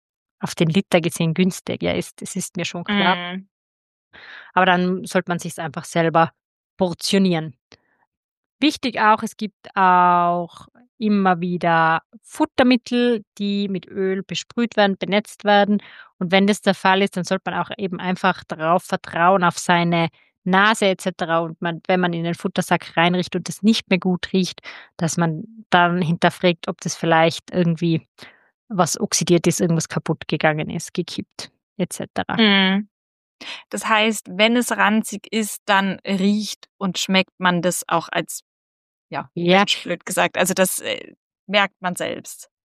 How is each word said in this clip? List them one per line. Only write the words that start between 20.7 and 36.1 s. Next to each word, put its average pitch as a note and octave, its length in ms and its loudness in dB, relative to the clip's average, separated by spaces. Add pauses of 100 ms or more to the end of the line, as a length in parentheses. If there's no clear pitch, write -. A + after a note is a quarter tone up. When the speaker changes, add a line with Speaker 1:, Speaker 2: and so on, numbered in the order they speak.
Speaker 1:
et F#3 140 0
cetera. E3 400 -2
Und E3 200 -8
man, E3 280 -6
wenn F#3 120 2
man F3 120 0
in E3+ 120 -4
den E3+ 100 -2
Futtersack - 600 -4
reinriecht F3 380 0
und F3+ 140 -4
es - 140 -10
nicht A3 280 2
mehr F#3 80 2
gut F3+ 340 -2
riecht, F#3 280 -2 (360)
dass E3 200 -2
man E3 280 -2 (260)
dann F3 300 4
hinterfragt, E3+ 680 0
ob F3 120 -10
das - 140 -8
vielleicht E3 560 2
irgendwie E3+ 560 0 (600)
was F3 300 0
oxidiert F3 500 0
ist, - 120 0
irgendwas E3 280 0
kaputt - 400 -6
gegangen D3+ 420 0
ist, - 240 -10
gekippt, - 560 -10 (260)
et F3+ 160 -4
cetera. - 440 -6
Speaker 2:
Mhm. G3+ 520 2 (800)
Das - 180 -8
heißt, A3 440 0
wenn G#3+ 260 2
es A#3+ 160 0
ranzig G#3 580 0
ist, G#3+ 360 -4
dann G3 400 0
riecht G3 600 -2 (120)